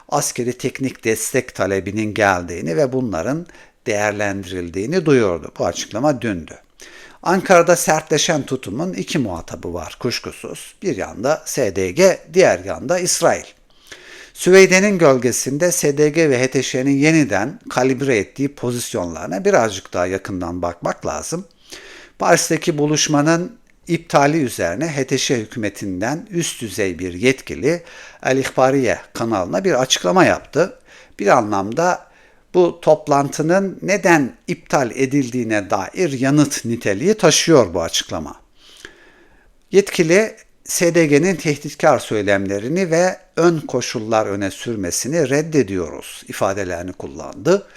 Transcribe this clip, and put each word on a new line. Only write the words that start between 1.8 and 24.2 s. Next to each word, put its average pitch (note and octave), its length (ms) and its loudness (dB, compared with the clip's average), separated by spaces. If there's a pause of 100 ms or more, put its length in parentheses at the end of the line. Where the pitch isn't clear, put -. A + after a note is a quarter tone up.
geldiğini F2+ 640 0
ve C3+ 160 0
bunların B2+ 520 -4 (420)
değerlendirildiğini G2+ 1160 -2
duyurdu. G2+ 540 2
Bu B2 60 -2
açıklama A#2 560 -2
dündü. F#2 360 -8 (640)
Ankara'da F3 520 4
sertleşen D#3 720 0
tutumun C3+ 480 -6
iki E3+ 260 -4
muhatabı F2+ 540 -6
var E2 260 -10
kuşkusuz. - 840 -8
Bir D#3 140 -2
yanda F#2 480 -4
S G#2+ 300 -2
D F#2+ 160 -2
G, E3+ 280 4 (140)
diğer A#2 300 4
yanda G2+ 360 -4
İsrail. D#3 440 0 (880)
Süveyde'nin F#3+ 640 6
gölgesinde C#3 760 2
S C#3+ 260 0
D D3+ 120 4
G D#3 200 2
ve B2 140 2
H B2+ 80 0
T C3 120 0
Ş'nin C#3 340 0
yeniden C#3+ 640 2 (100)
kalibre C3 480 0
ettiği C3+ 380 -4
pozisyonlarına A2+ 920 -6
birazcık A2+ 480 0
daha F2+ 140 0
yakından F2+ 540 -6
bakmak - 440 -6
lazım. - 420 -8 (720)
Paris'teki E3+ 580 2
buluşmanın D3+ 800 0 (300)
iptali D#3+ 560 2